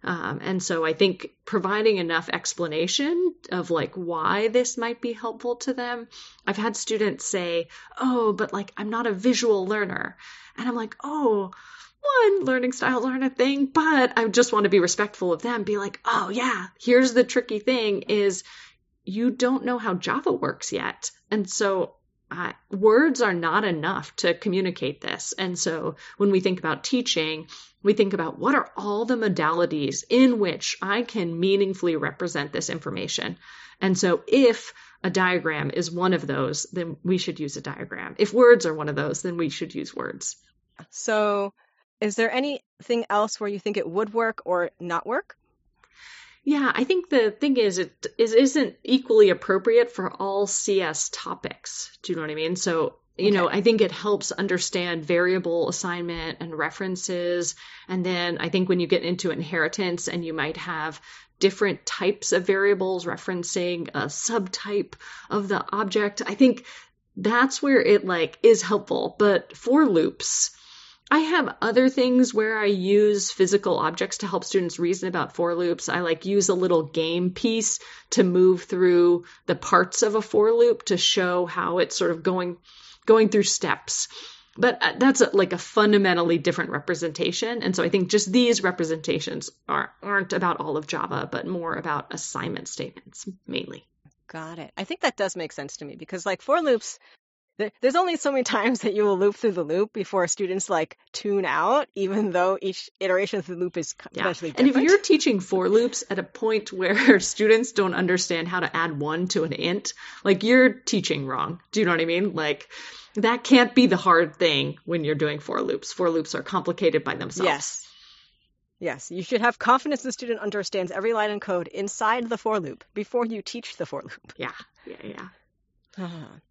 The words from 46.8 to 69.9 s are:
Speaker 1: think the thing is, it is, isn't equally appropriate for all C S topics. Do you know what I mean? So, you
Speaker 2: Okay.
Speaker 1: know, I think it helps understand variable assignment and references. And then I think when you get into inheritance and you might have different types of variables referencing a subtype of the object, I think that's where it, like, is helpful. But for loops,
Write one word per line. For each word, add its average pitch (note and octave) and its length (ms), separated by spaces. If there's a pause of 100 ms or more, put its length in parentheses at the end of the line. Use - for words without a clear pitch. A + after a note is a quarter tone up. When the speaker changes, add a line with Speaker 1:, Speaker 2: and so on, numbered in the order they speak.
Speaker 1:
think F4+ 260
the A3 220
thing C4+ 260
is, G3 220
it - 260 (140)
is, A3+ 140
isn't C4 500
equally A3 480
appropriate A3+ 600
for F#3 200
all G3 340
C F#3+ 340
S D#3+ 320
topics. - 920
Do - 80
you E3 60
know D#3+ 40
what D#3 80
I D3+ 60
mean? D#3+ 200
So, E3 420 (200)
you F#3+ 120
Speaker 2:
Okay. G3+ 60
Speaker 1:
know, F3 140
I G3 120
think A3 200
it F#3+ 100
helps G3+ 400
understand F3 760
variable F3 640
assignment E3+ 720
and E3 140
references. F3 1000 (320)
And F#3 180
then F3 320
I E3 120
think F#3 200
when F3+ 100
you F3 60
get E3+ 160
into F3 300
inheritance F3 760
and F3 160
you D#3+ 100
might D#3+ 240
have D#3+ 440 (380)
different G3 440
types - 480
of F3+ 140
variables F#3+ 600
referencing F3 880
a A#2+ 100
subtype G3+ 880 (380)
of G3+ 160
the F#3+ 240
object, G3+ 560
I - 80
think B3+ 300 (520)
that's A#3+ 460
where C4+ 180
it, G3+ 240
like, E3+ 380
is G#3+ 180
helpful. G3 560
But G3+ 400
for C#4 300
loops, - 640 (600)